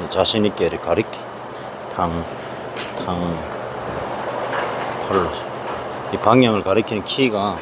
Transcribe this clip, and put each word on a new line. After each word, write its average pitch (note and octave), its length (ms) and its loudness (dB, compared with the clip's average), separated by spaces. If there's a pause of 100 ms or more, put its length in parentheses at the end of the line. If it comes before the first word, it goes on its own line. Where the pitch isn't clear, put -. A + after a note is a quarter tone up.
자신 G#2 380 6
있게 F#2 220 2
이렇게 D#2+ 140 0
가리키-, F2 360 0 (760)
탕, E2+ 300 0 (800)
탕, F2 340 -2 (1700)
팔로스. F2+ 480 0 (600)
이 - 20 0
방향을 A2 460 6
가리키는 G2+ 420 2
키가 G#2 560 2